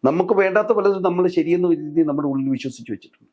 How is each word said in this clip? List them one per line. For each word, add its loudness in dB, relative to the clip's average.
നമുക്ക് 2
വേണ്ടാത്ത 2
പലതും 0
നമ്മൾ 0
ശരിയെന്ന് 0
കരുതി 0
നമ്മുടെ -2
ഉള്ളിൽ -2
വിശ്വസിച്ച് -10
വെച്ചിട്ടുണ്ട്. -20